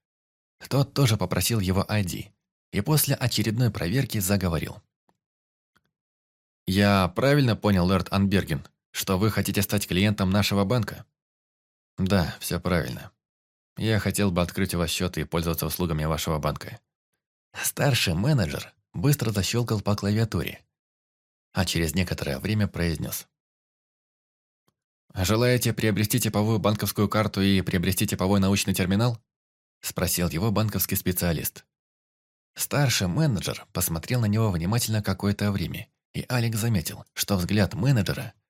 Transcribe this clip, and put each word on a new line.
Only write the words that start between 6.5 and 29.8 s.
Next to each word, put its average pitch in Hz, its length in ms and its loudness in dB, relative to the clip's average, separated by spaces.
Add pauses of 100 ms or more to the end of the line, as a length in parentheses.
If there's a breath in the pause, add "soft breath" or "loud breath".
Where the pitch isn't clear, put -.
"Я 98 420 4
правильно 131 480 2
понял, 92 300 4
лорд 90 260 0
Анберген, 95 540 0 (240)
что - 260 -2
вы 101 140 2
хотите 98 320 0
стать 101 240 -2
клиентом 98 440 2
нашего 101 340 2
банка?" 107 420 -2 (880)
"Да, 101 440 0
всё 87 200 -4
правильно. 78 500 -4 (680)
Я 110 220 0
хотел 101 300 0
бы 87 120 2
открыть 92 320 -2
у 87 40 0
вас 82 120 0
счёт 90 260 -4
и 76 80 -2
пользоваться 82 420 -2
услугами 80 380 -2
вашего 78 340 -2
банка". 73 400 -6 (760)
Старший - 600 0
менеджер 92 600 0 (180)
быстро 123 380 0
защёлкал 110 500 0
по 101 160 0
клавиатуре, 104 680 -2 (920)
а 95 120 2
через 82 300 0
некоторое 78 440 -2
время 104 280 0
произнёс: - 640 -4 (1900)
"Желаете 117 580 2
приобрести 107 460 0
типовую 107 400 2
банковскую 104 500 0
карту 104 320 0
и 98 200 4
приобрести 92 460 0
типовой 98 340 2
научный 95 340 2
терминал?" 101 460 0 (600)